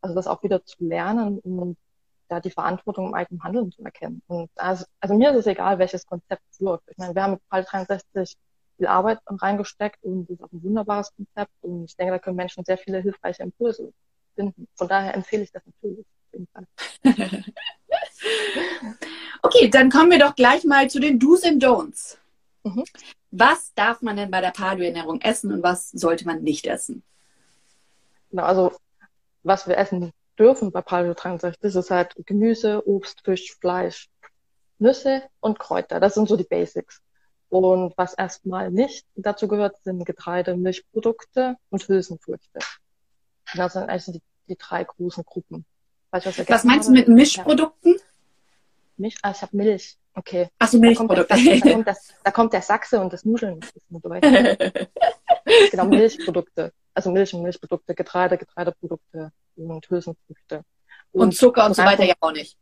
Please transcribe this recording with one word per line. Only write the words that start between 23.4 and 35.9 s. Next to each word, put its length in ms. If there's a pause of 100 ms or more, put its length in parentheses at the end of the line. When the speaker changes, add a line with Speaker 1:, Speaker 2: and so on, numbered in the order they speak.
Speaker 2:
darf 260
man 160
denn 140
bei 100
der 80
Paleo-Ernährung 720
essen 320
und 80
was 300
sollte 340
man 160
nicht 240
essen? 380 (1300)
Speaker 1:
Genau, 120
also 300 (680)
was 240
wir 100
essen 340 (280)
dürfen 320
bei 100
Paleo 320
dreiundsechzig 600
ist 160
halt 240 (100)
Gemüse, 600
Obst, 360
Fisch, 360
Fleisch, 500 (720)
Nüsse 440 (160)
und 200
Kräuter. 400